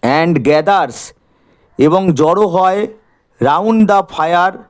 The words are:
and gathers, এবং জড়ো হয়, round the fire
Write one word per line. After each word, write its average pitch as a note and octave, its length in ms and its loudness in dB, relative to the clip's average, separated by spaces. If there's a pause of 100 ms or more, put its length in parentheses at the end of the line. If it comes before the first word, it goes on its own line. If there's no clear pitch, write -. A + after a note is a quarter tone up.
and D#3 300 0 (160)
gathers, D3+ 500 0 (800)
এবং D#3 240 2 (100)
জড়ো E3 340 0
হয়, F#3 340 0 (600)
round F#3+ 380 0 (120)
the G3 100 4 (140)
fire F3 400 0 (160)